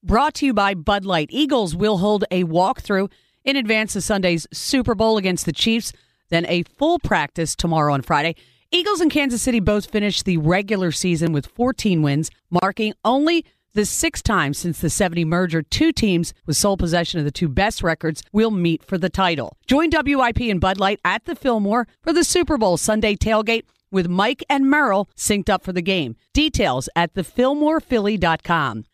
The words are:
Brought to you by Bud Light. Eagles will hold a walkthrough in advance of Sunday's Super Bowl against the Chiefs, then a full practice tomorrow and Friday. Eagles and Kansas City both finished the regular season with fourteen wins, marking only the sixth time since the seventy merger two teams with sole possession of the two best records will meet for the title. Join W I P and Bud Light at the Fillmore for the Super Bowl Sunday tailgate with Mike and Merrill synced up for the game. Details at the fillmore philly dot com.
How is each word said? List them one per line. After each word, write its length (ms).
Brought 320
to 100
you 80
by 220
Bud 300
Light. 260
Eagles 440
will 220
hold 320
a 140
walkthrough 680
in 120
advance 400
of 80
Sunday's 500
Super 400
Bowl 240
against 280
the 60
Chiefs, 400
then 160
a 180
full 360
practice 560
tomorrow 400
and 100
Friday. 300
Eagles 300
and 100
Kansas 300
City 180
both 280
finished 360
the 140
regular 540
season 420
with 140
fourteen 560
wins, 260
marking 440
only 400
the 120
sixth 380
time 300
since 260
the 100
seventy 360
merger 380
two 280
teams 420
with 100
sole 220
possession 420
of 60
the 60
two 180
best 320
records 500
will 200
meet 320
for 160
the 100
title. 560
Join 240
W 320
I 100
P 200
and 100
Bud 180
Light 240
at 220
the 100
Fillmore 520
for 120
the 100
Super 340
Bowl 200
Sunday 380
tailgate 480
with 180
Mike 400
and 220
Merrill 480
synced 320
up 140
for 100
the 80
game. 340
Details 600
at 200
the 80
fillmore 560
philly 360
dot 280
com. 500